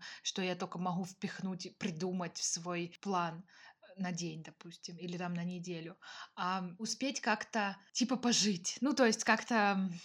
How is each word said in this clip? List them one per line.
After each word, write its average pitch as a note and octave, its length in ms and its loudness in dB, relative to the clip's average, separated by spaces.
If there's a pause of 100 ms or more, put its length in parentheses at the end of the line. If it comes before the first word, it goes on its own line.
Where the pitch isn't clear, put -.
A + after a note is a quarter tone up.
(240)
что - 180 -2
я F#3 140 2
только F3+ 240 -4
могу F3+ 260 0
впихнуть F#3 600 -6
и - 40 -8
придумать F3+ 680 -2
в - 60 -6
свой F3 580 -2
план, F3 420 0 (380)
э, - 200 -10
на F3+ 100 0
день, E3 320 -4
допустим, E3+ 540 -14
или F3 200 -6
там F3 160 -2
на E3+ 100 -2
неделю, F3 540 -6 (380)
а F#3 280 0 (160)
успеть C4 420 -2
как-то, G#3 540 2 (180)
типа, B3 240 2
пожить. G#3+ 640 2
Ну, C#4+ 120 4
то C4 120 8
есть A3 180 4
как-то, A3+ 320 4
м, G3 500 4